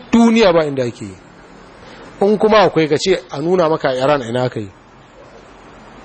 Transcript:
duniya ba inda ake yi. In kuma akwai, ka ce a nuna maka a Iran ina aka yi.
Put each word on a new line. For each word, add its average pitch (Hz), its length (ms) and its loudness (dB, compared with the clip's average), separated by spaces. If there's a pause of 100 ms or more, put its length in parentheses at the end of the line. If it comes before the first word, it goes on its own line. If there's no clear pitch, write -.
(120)
duniya 226 400 4
ba 165 140 2
inda 131 180 -4
ake 113 200 -10
yi. 95 100 -16 (1080)
In 202 180 2
kuma 214 200 2
akwai, 160 300 2
ka 147 80 0
ce 180 240 -2 (100)
a 143 100 -10
nuna 170 280 0
maka 156 200 -2
a 131 80 -2
Iran 139 260 0
ina 120 220 -4
aka 123 160 -6
yi. 98 100 -12 (1300)